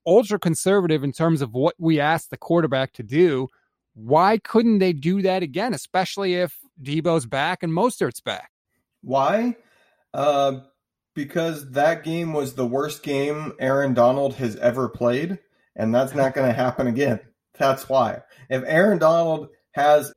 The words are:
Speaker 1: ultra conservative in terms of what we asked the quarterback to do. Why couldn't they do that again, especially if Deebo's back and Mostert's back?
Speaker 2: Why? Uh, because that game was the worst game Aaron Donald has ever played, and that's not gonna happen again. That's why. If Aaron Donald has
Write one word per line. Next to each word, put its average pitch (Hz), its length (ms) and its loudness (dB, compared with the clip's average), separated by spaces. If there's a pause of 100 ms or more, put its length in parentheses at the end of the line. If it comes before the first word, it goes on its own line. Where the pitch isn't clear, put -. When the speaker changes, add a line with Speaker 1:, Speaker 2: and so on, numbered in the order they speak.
Speaker 1:
ultra 202 320 4
conservative 170 680 0
in 135 80 -4
terms 160 280 0
of 113 120 -6
what 139 240 0
we 160 240 2
asked 156 280 0
the 139 60 -14
quarterback 151 580 0
to 123 100 -12
do. 135 440 2 (520)
Why 165 380 4
couldn't 220 400 2
they 185 160 2
do 175 300 -2
that 185 180 0
again, 180 320 -4
especially 185 600 -4
if 180 240 -4 (200)
Deebo's 151 460 -2
back 143 380 -4
and 165 100 -2
Mostert's 180 480 -2
back? - 300 -8 (500)
Speaker 2:
Why? 160 560 0 (560)
Uh, 139 460 0 (560)
because 151 560 -6
that 147 320 2
game 165 280 -4
was 139 220 -4
the 127 140 -2
worst 143 340 -4
game 147 560 -4
Aaron 135 380 0
Donald 131 400 2
has 120 220 -4
ever 123 300 0
played, 147 520 -2 (360)
and 110 200 -2
that's 131 180 0
not 135 220 0
gonna 131 180 0
happen 127 320 -2
again. 120 360 -2 (360)
That's 135 320 0
why. 127 320 0 (300)
If 131 160 -2
Aaron 175 320 4
Donald 160 500 2 (220)
has 147 460 2